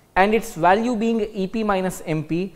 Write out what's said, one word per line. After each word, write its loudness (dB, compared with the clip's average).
and 4
its -2
value 2
being 0
E -4
P -4
minus -2
M -2
P, -4